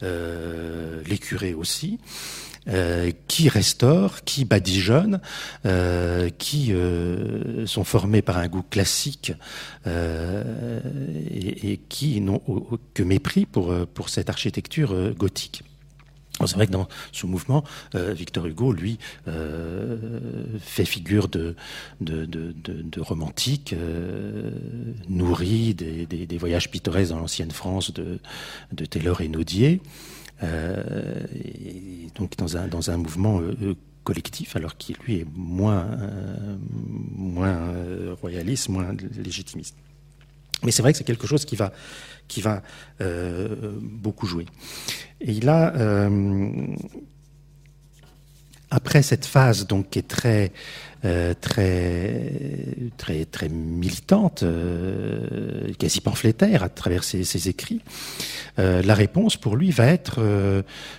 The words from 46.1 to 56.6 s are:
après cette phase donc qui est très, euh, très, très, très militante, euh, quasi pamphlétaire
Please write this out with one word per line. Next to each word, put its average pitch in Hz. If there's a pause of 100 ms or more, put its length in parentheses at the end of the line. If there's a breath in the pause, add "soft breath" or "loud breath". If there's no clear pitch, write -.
après 139
cette -
phase 113
donc 98
qui -
est -
très, 104 (540 loud breath)
euh, 87
très, 92 (640)
très, 80
très -
militante, 87
euh, 101
quasi -
pamphlétaire 117